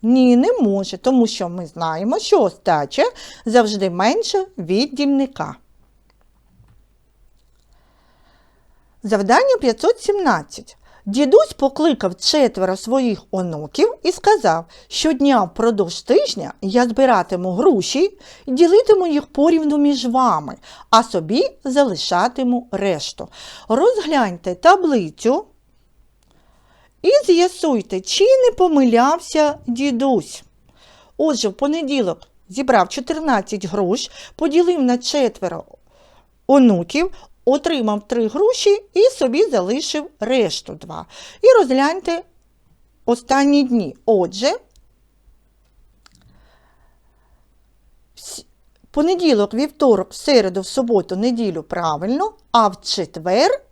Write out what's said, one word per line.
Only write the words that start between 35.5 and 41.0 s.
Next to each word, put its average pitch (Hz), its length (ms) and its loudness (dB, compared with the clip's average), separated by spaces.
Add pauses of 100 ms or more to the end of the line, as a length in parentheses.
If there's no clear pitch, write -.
онуків, 262 640 2 (340)
отримав 247 600 -2
три 233 200 -2
груші 415 560 0 (100)
і 359 80 2
собі 370 480 0
залишив 254 600 -4 (100)
решту 214 540 -2
два. 160 320 -16 (360)